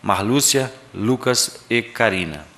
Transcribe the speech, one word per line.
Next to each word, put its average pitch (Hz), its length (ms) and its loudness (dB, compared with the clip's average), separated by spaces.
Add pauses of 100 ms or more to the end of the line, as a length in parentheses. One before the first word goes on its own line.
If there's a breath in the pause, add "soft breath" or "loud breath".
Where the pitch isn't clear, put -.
Marlúcia, 120 680 2 (240)
Lucas 123 760 0
e 117 100 2
Karina. 90 640 -2 (120)